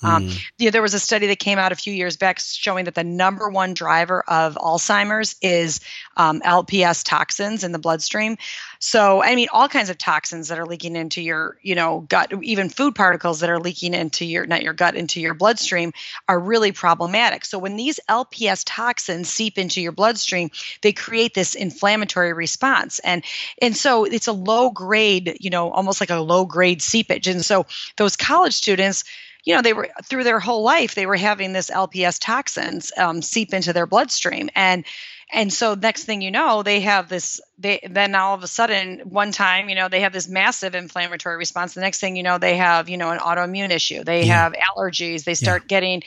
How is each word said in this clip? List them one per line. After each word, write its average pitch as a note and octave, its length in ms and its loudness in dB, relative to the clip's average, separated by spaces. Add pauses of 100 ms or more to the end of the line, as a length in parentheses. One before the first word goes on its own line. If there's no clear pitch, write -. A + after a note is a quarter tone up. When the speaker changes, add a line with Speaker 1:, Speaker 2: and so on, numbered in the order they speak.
Speaker 1:
Um, E3 240 2
Speaker 2:
Mm. F#2 140 -6 (180)
Speaker 1:
you A#3 80 2
know, G#3+ 60 4
there A3+ 100 4
was G#3 120 0
a G3+ 60 -2
study G#3 280 0
that G3 100 0
came G3+ 200 0
out F#3+ 120 2
a F3 60 -4
few G#3 160 -8
years F3+ 240 -4
back F#3 240 0
showing F#3 460 -4
that E3+ 100 -8
the E3+ 80 0
number F#3+ 440 0
one F#3+ 260 0
driver E3+ 520 2
of D#3+ 280 2
Alzheimer's G#3 840 0
is, E3+ 400 2 (360)
um, D#3 280 4
L F3 200 4
P F#3 200 2
S E3+ 180 2
toxins G3+ 640 -2
in F3 80 -4
the E3 60 -4
bloodstream. F#3 580 -2 (420)
So, G3 440 6
I B3 120 4
mean, A#3+ 180 2
all C4 160 6
kinds G#3+ 220 0
of F3 80 -8
toxins D#3+ 500 -2
that E3 100 -6
are E3 80 -6
leaking E3+ 300 -8
into E3 240 -6
your, D#3+ 420 -4
you F#3+ 120 -2
know, E3 340 0
gut, F3+ 240 0 (100)
even F#3+ 280 -2
food C#4 240 0
particles F3 460 2
that E3+ 100 2
are E3+ 100 0
leaking F3 340 -4
into E3+ 300 -2
your, E3+ 220 -2
not E3 160 0
your D#3+ 100 -2
gut, E3+ 220 2
into F3 260 -4
your E3 140 -2
bloodstream F3 580 0 (360)
are F3+ 120 2
really G#3 320 2
problematic. F3+ 720 2
So G3+ 140 -8
when G3 180 -6
these C4 320 -4
L A#3 160 2
P A3 240 -4
S F#3+ 160 0
toxins G3 640 -4
seep G#3+ 300 -4
into F#3 220 -2
your E3+ 120 -4
bloodstream, F#3+ 580 0 (320)
they G#3 100 4
create A3+ 420 -2
this F#3 200 0
inflammatory G3 800 0
response. E3+ 680 -2
And, F3 240 -2 (360)
and A#3 160 2
so A#3+ 280 4
it's A3+ 240 -2
a A3+ 40 0
low A3 380 2
grade, F#3+ 680 0
you - 100 -6
know, E3+ 200 0
almost F#3+ 300 0
like F#3 100 -2
a F3 60 0
low E3+ 280 4
grade F3 380 2
seepage. - 460 0
And F3+ 160 0
so F#3+ 220 2 (300)
those G3+ 200 2
college D#4+ 380 2
students, G3 500 0 (400)
you E4+ 100 2
know, C#4 60 4
they A#3 140 4
were, G#3+ 160 -6 (140)
through C4 200 -2
their A3+ 160 2
whole A3 220 -2
life, B3+ 320 2
they G3 100 -2
were F#3+ 120 2
having G3 360 0
this F#3 180 -4
L F#3+ 160 0
P F#3 160 -6
S F3 160 2
toxins, - 800 -4
um, E3+ 240 0
seep G#3+ 320 -2
into F3 220 0
their E3+ 120 2
bloodstream. - 680 0
And, F#3 320 2 (460)
and G#3+ 200 0
so A3 220 0
next G#3+ 300 -2
thing G#3 180 -6
you F#3+ 100 -6
know, A3+ 320 2
they G#3 160 2
have F#3+ 280 2
this, - 320 -6 (160)
they, G3 320 -4
then G3 280 0
all G3 180 2
of F#3 80 -6
a F3+ 60 -10
sudden, G3 560 -2
one G3+ 260 -2
time, G3 380 2
you F#3+ 80 -6
know, F#3 120 0
they F#3 120 0
have F#3+ 120 2
this F3+ 140 -6
massive F#3+ 480 -2
inflammatory F3 640 -6
response. F3 380 -6
The F#3 80 -8
next F#3+ 180 -2
thing F#3 160 -4
you F3+ 80 -4
know, F3+ 140 2
they F3+ 180 2
have, E3+ 320 4
you F3+ 80 -6
know, E3+ 140 -2
an E3+ 100 -4
autoimmune F3+ 500 -2
issue. - 320 -2
They E3+ 220 0
Speaker 2:
Yeah. E3+ 180 6
Speaker 1:
have E3 120 0
allergies. F3 680 -4
They F3 100 -2
Speaker 2:
Yeah. D#3+ 40 -2
Speaker 1:
start F3 320 -2
getting, F#3 380 0